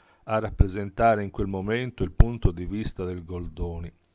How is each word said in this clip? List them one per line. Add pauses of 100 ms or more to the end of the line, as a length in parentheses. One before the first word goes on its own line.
(240)
a
rappresentare
in
quel
momento
il
punto
di
vista
del
Goldoni. (240)